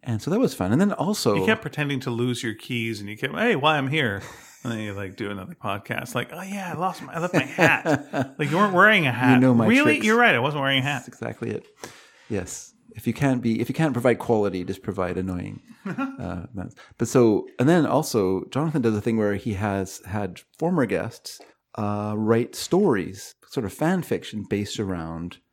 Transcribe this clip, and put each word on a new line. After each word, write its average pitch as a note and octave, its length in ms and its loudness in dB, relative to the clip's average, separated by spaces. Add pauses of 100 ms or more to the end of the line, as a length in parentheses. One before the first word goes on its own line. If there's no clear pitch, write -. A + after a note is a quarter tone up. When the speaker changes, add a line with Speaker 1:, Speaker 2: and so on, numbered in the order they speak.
Speaker 1:
And A2+ 200 -4
so - 80 -4
that G3+ 80 0
was B3 160 2
fun. F#2+ 180 0
And C#3+ 80 4
then G3+ 120 2
also - 420 0
Speaker 2:
You F#2+ 100 0
kept A3 180 2
pretending C#3+ 380 -4
to C3 100 -6
lose A#2+ 320 -2
your A2+ 120 -4
keys, A2+ 460 -6
and G2+ 100 -10
you G#2+ 80 -12
kept, - 160 -6
"Hey, A3 220 0
why D3+ 200 2
I'm C3+ 120 0
here?" B2 340 0 (420)
And A#2+ 80 -4
then A2 80 -6
you, G#2 140 -8
like, G2 220 -10
do G2+ 140 -6
another F#2+ 240 -10
podcast. G#2 600 -8
Like, A#2+ 180 -4
"Oh, D#3+ 100 -14
yeah, F#3+ 320 -10
I - 40 -10
lost F3+ 240 -4
my, - 120 -14
I E3 40 -4
left F3 160 -4
my E3 80 4
hat." D3 920 0
Speaker 1:
<laughs> - 40 -20
Speaker 2:
Like, D3 120 -2
you D#3 60 0
weren't G3+ 160 4
wearing F#3+ 340 6
a B2 60 0
hat. B2 220 4
Speaker 1:
You B2+ 60 6
know B2+ 140 6
my A#2 120 6
Speaker 2:
Really? D4 300 6
Speaker 1:
tricks. A3 100 0
Speaker 2:
You're A3 120 4
right. A#3 160 6
I A#2+ 40 4
wasn't C#3+ 240 0
wearing C3+ 160 2
a B2+ 40 2
hat. C#3 220 -2
Speaker 1:
That's - 40 -14
exactly A#2 420 -8
it. A2 160 -6 (640)
Yes. - 440 -8 (240)
If A2+ 100 -6
you A#2+ 60 0
can't C3 300 0
be, A2+ 180 0
if A#2 80 -2
you C3+ 60 -4
can't D#3+ 180 0
provide A#2 260 2
quality, G2+ 460 0
just F#2+ 180 -8
provide F#2 360 -4
annoying. F#2 480 -6
Speaker 2:
<laughs> - 40 -20 (160)
Speaker 1:
Uh, F3+ 580 -6 (100)
that's, F#2 200 -10 (240)
but A#2 100 -2
so, A#2 380 6 (120)
and B2+ 80 4
then D#3+ 200 4
also, G#2 640 0
Jonathan D3 320 -2
does A2+ 120 4
a G#2 60 0
thing A2+ 160 0
where G#2 200 2
he G#2 180 -4
has G2 500 -4
had F#2+ 340 -6 (200)
former E3 260 0
guests, - 560 -6 (360)
uh, G#2 420 -4
write A2+ 360 2
stories, B2 800 0 (140)
sort B2+ 160 -6
of F#2+ 80 -4
fan E3+ 300 0
fiction G2+ 460 -6
based G2+ 300 -4
around E2+ 600 -6 (140)